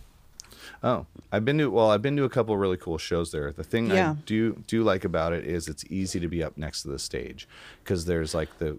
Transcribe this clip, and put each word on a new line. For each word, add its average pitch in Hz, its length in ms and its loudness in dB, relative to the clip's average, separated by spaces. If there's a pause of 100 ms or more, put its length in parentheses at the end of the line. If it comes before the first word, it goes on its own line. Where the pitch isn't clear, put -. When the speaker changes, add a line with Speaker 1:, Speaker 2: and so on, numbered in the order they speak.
(840)
Speaker 1:
Oh, 120 240 0 (260)
I've 104 120 2
been 143 140 2
to, 147 120 4
well, 110 200 6
I've 104 120 4
been 139 140 0
to 143 80 2
a 123 40 2
couple 110 280 2
really 95 200 2
cool 82 220 -4
shows 85 340 -2
there. 73 200 -4
The 82 120 -10
thing 113 260 0
I 190 40 2
Speaker 2:
Yeah. 170 220 4 (100)
Speaker 1:
do, 110 400 0
do 113 160 2
like 101 220 2
about 85 280 0
it 85 140 -2
is 85 220 -4
it's 76 220 -8
easy 92 300 -2
to 85 80 -2
be 82 140 -2
up 76 140 -6
next 76 260 -8
to - 60 -10
the 69 100 -6
stage - 500 -8 (360)
'cause 87 200 -2
there's, 82 300 0
like, 80 240 -2
the, 78 200 -4